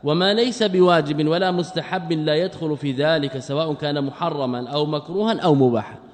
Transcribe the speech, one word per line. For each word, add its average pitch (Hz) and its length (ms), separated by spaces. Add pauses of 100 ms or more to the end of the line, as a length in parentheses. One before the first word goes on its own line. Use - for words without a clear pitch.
وما 175 300
ليس 233 300
بواجب 170 640
ولا 180 240
مستحب 170 600
لا 156 240
يدخل 160 420
في 143 140
ذلك، 143 460
سواء 147 360
كان 147 300
محرما 131 640
أو 151 160
مكروها 180 540
أو 170 160
مباحا. 120 400 (180)